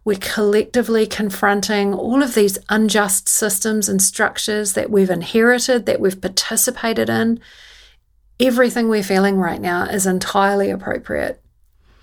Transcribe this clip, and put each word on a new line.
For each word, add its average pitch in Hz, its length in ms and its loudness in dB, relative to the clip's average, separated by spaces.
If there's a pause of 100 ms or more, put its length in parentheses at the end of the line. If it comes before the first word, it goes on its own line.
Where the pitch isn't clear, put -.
We're 208 160 0
collectively 220 840 0
confronting 202 880 0
all 233 300 0
of 247 100 -2
these 202 240 2 (120)
unjust 208 580 0
systems 214 640 -2
and 196 120 2
structures 214 720 -2
that - 180 -2
we've 196 200 4
inherited, 233 760 2
that - 140 0
we've 190 220 -2
participated 226 880 -2
in. 226 320 0 (1000)
Everything 240 480 2
we're 214 160 0
feeling 196 320 2
right 180 240 -2
now 180 240 -2
is 190 240 -2
entirely 196 600 0
appropriate. - 720 -6 (600)